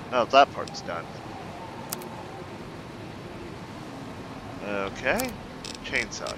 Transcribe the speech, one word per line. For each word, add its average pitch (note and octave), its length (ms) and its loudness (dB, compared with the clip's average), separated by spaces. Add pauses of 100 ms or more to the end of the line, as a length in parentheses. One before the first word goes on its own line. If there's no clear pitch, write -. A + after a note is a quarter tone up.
(120)
now A#2+ 140 6
that C#3 260 12
part's - 300 -4
done. E2+ 240 -2 (3500)
Okay. B2+ 640 2 (540)
Chainsaw, G2 520 0